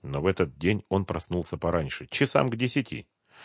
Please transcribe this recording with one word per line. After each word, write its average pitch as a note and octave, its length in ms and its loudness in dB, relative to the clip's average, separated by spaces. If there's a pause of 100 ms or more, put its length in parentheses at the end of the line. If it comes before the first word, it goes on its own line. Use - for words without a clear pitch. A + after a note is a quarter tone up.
Но C#2 180 -6
в D#2+ 60 0
этот D#2 320 2
день F#2+ 300 0
он F#2+ 160 2
проснулся E2+ 520 -4
пораньше, E2+ 540 -2
часам C#3 380 4
к A2+ 80 -4
десяти. B2 500 -2 (380)